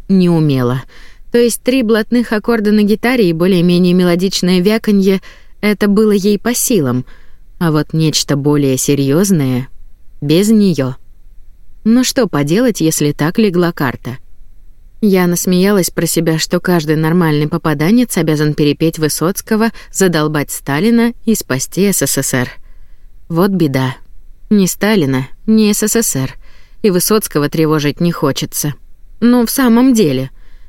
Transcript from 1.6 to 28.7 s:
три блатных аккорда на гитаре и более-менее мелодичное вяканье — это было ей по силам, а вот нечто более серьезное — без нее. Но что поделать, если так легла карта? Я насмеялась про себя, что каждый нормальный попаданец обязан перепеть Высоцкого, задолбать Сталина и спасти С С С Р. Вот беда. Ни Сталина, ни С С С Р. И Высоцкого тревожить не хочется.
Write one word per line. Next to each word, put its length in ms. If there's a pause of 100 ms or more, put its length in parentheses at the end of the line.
три 180
блатных 520
аккорда 380
на 120
гитаре 460
и 40
более-менее 600
мелодичное 640
вяканье — 640 (400)
это 260
было 240
ей 260
по 160
силам, 520 (520)
а 140
вот 220
нечто 420
более 420
серьезное — 920 (520)
без 280
нее. 460 (920)
Но 180
что 240
поделать, 540
если 320
так 260
легла 320
карта? 460 (840)
Я 260
насмеялась 640
про 160
себя, 320
что 220
каждый 380
нормальный 500
попаданец 720
обязан 360
перепеть 460
Высоцкого, 720 (200)
задолбать 600
Сталина 640 (120)
и 80
спасти 580
С 140
С 160
С 120
Р. 160 (800)
Вот 220
беда. 440 (540)
Ни 180
Сталина, 600 (200)
ни 240
С 100
С 140
С 200
Р. 200 (480)
И 80
Высоцкого 580
тревожить 520
не 100
хочется. 640 (480)